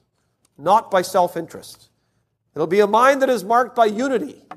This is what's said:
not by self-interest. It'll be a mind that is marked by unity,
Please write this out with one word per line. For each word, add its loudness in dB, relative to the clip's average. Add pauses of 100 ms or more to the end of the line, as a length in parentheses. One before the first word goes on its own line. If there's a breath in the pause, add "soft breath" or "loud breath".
(580)
not 2
by 2
self-interest. -4 (680)
It'll -2
be 0
a 0
mind 2
that 2
is -2
marked 0
by 4
unity, -4 (140)